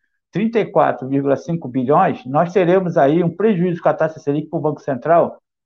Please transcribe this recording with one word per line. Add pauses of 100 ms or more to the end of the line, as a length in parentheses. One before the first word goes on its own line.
(300)
trinta
e
quatro
vírgula
cinco
bilhões,
nós
teremos
aí
um
prejuízo
com
a
taxa
Selic
para
o
Banco
Central (280)